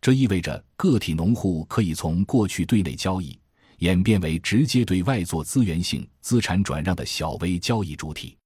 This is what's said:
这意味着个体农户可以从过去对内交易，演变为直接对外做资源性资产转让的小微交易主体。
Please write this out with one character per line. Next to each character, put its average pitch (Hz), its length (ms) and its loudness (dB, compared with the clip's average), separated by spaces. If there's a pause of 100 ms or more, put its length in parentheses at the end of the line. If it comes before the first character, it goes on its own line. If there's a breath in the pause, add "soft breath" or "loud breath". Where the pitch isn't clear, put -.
这 131 120 4
意 131 140 4
味 98 140 2
着 76 220 -6 (140)
个 143 220 2
体 82 160 -2
农 85 200 2
户 87 300 -2
可 - 180 -2
以 82 120 0
从 85 300 0
过 107 220 2
去 90 180 -2
对 104 180 2
内 - 120 -4
交 95 260 -2
易， 73 180 -10 (400 soft breath)
演 87 220 2
变 101 200 4
为 80 180 -2
直 120 280 2
接 123 180 2
对 92 200 0
外 107 200 0
做 80 180 -4
资 127 220 2
源 87 180 -2
性 - 240 -4 (140)
资 120 200 0
产 98 220 0
转 76 200 -2
让 90 120 0
的 - 100 -6
小 - 280 -6
微 90 260 -2
交 110 240 -2
易 76 140 -6
主 78 160 -10
体。 - 340 -14